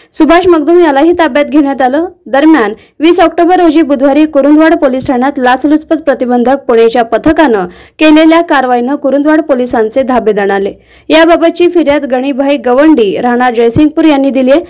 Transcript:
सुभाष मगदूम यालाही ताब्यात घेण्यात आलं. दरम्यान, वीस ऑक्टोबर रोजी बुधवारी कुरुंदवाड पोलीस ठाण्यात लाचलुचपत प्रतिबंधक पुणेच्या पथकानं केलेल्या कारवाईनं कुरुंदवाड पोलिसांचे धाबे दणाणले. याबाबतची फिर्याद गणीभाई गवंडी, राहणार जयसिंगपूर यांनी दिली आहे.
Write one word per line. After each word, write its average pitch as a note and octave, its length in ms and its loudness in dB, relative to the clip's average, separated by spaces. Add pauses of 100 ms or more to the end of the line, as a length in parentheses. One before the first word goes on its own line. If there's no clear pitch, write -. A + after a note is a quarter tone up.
(140)
सुभाष E4 340 2
मगदूम E4 320 2
यालाही D#4 320 2
ताब्यात D4 340 0
घेण्यात C#4 360 -2
आलं. C4+ 240 0 (200)
दरम्यान, B3+ 480 0 (260)
वीस F4 200 2
ऑक्टोबर E4+ 400 0
रोजी E4 220 2
बुधवारी C#4 440 0
कुरुंदवाड D4+ 500 2
पोलीस C4 320 -2
ठाण्यात C4 300 -2
लाचलुचपत C#4+ 580 -2
प्रतिबंधक B3+ 640 -2
पुणेच्या C4 460 0
पथकानं A3+ 640 0 (340)
केलेल्या D#4+ 420 4
कारवाईनं B3+ 540 -2
कुरुंदवाड C#4+ 460 0
पोलिसांचे C4+ 640 -2
धाबे A3+ 280 -2
दणाणले. G3 420 -2 (360)
याबाबतची E4 600 2
फिर्याद D4 360 -2
गणीभाई C4+ 520 -4
गवंडी, B3 600 0
राहणार B3 360 -2
जयसिंगपूर C#4+ 520 0
यांनी C#4 240 0
दिली B3+ 220 0
आहे. D#4+ 180 2